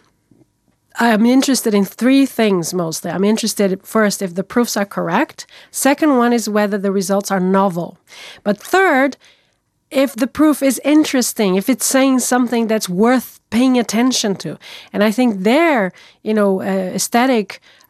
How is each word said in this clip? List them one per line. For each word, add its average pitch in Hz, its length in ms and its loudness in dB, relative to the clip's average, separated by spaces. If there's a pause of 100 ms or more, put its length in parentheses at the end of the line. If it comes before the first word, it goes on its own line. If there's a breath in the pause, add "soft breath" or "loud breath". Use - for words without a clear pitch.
(960 soft breath)
I'm 226 280 2
interested 254 480 2
in 202 120 2
three 269 400 2
things 196 480 0
mostly. 170 380 -4
I'm 180 120 -2
interested, 202 600 0
first, 208 380 0
if 180 120 -6
the 185 100 -4
proofs - 340 -2
are 202 80 -2
correct. 185 600 -4 (240 loud breath)
Second 285 480 0
one 240 160 2
is 226 160 -2
whether 208 280 0
the 196 140 -2
results 196 400 -2
are 196 80 0
novel. 185 580 0 (460 loud breath)
But 202 140 -2
third, 294 600 0 (760 soft breath)
if 277 240 0
the 240 120 -2
proof 294 360 0
is 269 200 0
interesting, 262 720 2
if 196 140 -2
it's - 160 -2
saying 262 340 2
something 240 480 0
that's 220 220 -2
worth 220 500 0 (100)
paying 254 280 2
attention 233 580 0
to." 160 220 -10 (360 loud breath)
And 196 100 0
I 220 80 2
think 214 320 0
there, 247 480 2 (320 loud breath)
you 214 100 -2
know, 202 280 0
uh, 190 340 -4
aesthetic, 233 640 -2 (280 soft breath)